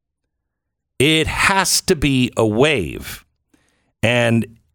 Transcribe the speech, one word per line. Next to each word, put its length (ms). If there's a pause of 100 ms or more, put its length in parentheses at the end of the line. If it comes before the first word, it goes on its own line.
(1000)
It 300
has 540
to 120
be 420
a 80
wave. 800 (800)
And 560 (160)